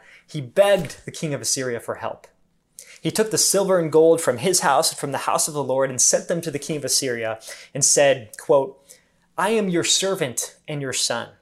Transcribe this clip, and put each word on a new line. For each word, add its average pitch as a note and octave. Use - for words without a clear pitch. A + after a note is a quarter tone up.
he D3+
begged F#3+
the -
king D3+
of A#2+
Assyria A#2+
for A2
help. -
He D#3+
took G#3+
the D#3+
silver F#3+
and D#3+
gold E3
from B2
his F3+
house D#3
and -
from C#3
the C3
house -
of D#3
the C#3+
Lord C3
and B2+
sent -
them F3
to D#3+
the C#3+
king D#3
of C3
Assyria A#2
and C3+
said, C3
quote, C3+
"I F#3
am G#3+
your A3
servant F3+
and D3
your C3
son. A2+